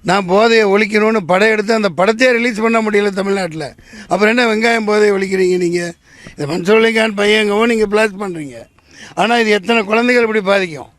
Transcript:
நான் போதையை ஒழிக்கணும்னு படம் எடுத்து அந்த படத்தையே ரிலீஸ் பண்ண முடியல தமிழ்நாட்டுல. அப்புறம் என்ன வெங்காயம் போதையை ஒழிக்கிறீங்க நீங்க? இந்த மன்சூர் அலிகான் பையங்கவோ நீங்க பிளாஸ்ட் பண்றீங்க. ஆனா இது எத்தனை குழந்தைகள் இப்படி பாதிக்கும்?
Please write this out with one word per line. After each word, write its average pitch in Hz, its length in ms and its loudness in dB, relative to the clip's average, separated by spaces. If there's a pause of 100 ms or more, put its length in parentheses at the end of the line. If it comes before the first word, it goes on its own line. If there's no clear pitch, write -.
நான் 180 280 -2
போதையை 220 360 4
ஒழிக்கணும்னு 214 520 2
படம் 190 320 2
எடுத்து 214 240 -2
அந்த 214 240 0
படத்தையே 226 340 2
ரிலீஸ் 233 300 -2
பண்ண 226 200 2
முடியல 208 280 0
தமிழ்நாட்டுல. 185 680 -4 (320)
அப்புறம் 208 300 2
என்ன 247 80 2
வெங்காயம் 226 380 0
போதையை 208 340 2
ஒழிக்கிறீங்க 190 400 0
நீங்க? 175 360 -2 (420)
இந்த 147 180 -6
மன்சூர் 185 240 2
அலிகான் 220 400 0
பையங்கவோ 208 480 2
நீங்க 226 220 0
பிளாஸ்ட் 208 320 -2
பண்றீங்க. 165 360 -10 (600)
ஆனா 220 220 0
இது 226 120 2
எத்தனை 208 340 0
குழந்தைகள் 233 400 2
இப்படி 220 180 -2
பாதிக்கும்? 185 580 -2